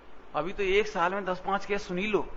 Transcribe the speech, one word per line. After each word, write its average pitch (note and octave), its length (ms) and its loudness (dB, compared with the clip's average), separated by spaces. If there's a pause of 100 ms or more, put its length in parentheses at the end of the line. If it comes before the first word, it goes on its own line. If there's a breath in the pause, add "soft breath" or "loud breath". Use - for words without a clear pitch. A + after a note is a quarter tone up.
(340)
अभी D#3 180 -2
तो G3+ 100 -4
एक G3 240 4
साल F#3 280 2
में G3+ 100 -2
दस F3+ 220 -2
पांच G3 200 0
केस G3+ 220 -2
सुन F3+ 100 -2
ही G3 80 0
लो। F#3+ 300 2